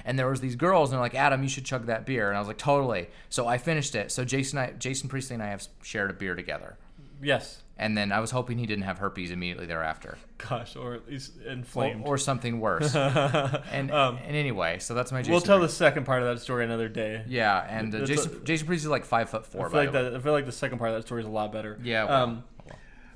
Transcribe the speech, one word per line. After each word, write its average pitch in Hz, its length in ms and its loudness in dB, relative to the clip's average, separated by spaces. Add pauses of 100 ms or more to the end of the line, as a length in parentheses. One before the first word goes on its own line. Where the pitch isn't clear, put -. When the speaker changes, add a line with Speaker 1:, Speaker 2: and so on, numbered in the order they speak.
Speaker 1:
and 127 120 -2
there 131 120 2
was 131 120 0
these 127 140 -4
girls, 160 360 6
and 131 60 -2
they're 127 60 2
like, 120 140 0
"Adam, 135 260 4
you 139 60 0
should 131 160 -6
chug 120 220 -4
that 113 200 -2
beer," 120 220 0
and 101 80 2
I - 40 0
was 104 60 -2
like, 107 120 -8
"Totally." 131 500 2 (220)
So 120 180 -2
I 123 100 2
finished 151 380 0
it. 101 160 -2
So 127 120 -2
Jason, 135 360 0
I, 123 180 -2
Jason 135 300 -4
Priestley 131 260 -6
and 113 80 -6
I 104 60 -4
have 101 180 -8 (160)
shared 101 280 -2
a 92 40 -6
beer 92 220 -4
together. - 400 -8 (440)
Speaker 2:
Yes. 135 420 -2 (180)
Speaker 1:
And 107 160 0
then 101 140 0
I 101 80 2
was 113 140 -2
hoping 123 260 -2
he 120 80 -2
didn't 101 180 -2
have 95 140 -4
herpes 95 320 -4
immediately 90 360 -6
thereafter. 80 520 -4 (200)
Speaker 2:
Gosh, 120 360 -6
or 123 200 -8
at 113 140 -14
least 135 240 -10 (140)
inflamed. 120 580 -4
Speaker 1:
Or, 143 100 2
or 131 40 2
something 120 400 0
worse. 110 360 2
Speaker 2:
<laughs> 139 800 2
Speaker 1:
And, 139 200 -2
Speaker 2:
Um, 131 320 4
Speaker 1:
and 147 120 -6
anyway, 95 440 0
so - 140 -6
that's 120 180 0
my 131 80 0
Jason 127 120 0
Speaker 2:
we'll 175 80 8
tell 196 180 8
the 170 80 4
Speaker 1:
Priestley. 156 200 4
Speaker 2:
second 139 180 4
part 127 180 2
of 123 120 2
that 117 80 -10
story 123 220 0
another 113 240 -2
day. 110 400 -4
Speaker 1:
Yeah, 110 400 4
and, 110 260 -2
uh, 110 40 -2
Speaker 2:
That's 135 120 0
Speaker 1:
Jason, 151 300 0
Speaker 2:
a, - 40 -14
Speaker 1:
Jason 156 220 0
Priestley's, 156 240 0
like, 143 140 2
five-foot-four, 110 600 0
Speaker 2:
I - 20 -2
feel 80 40 -8
Speaker 1:
by 151 120 4
Speaker 2:
like 139 80 0
Speaker 1:
the 135 60 4
way. 127 120 2
Speaker 2:
that, 123 60 -6
I - 40 -6
feel 147 120 2
like 143 140 2
the 127 60 -8
second 123 260 -4
part 117 120 0
of 113 60 0
that 113 100 -6
story 117 140 -4
is 110 80 -4
a - 20 -6
lot 107 220 -2
better. 107 300 -8
Speaker 1:
Yeah, 113 220 2
well, 135 200 6
Speaker 2:
Um, 120 200 -4 (220)
Speaker 1:
well. - 120 -16 (380)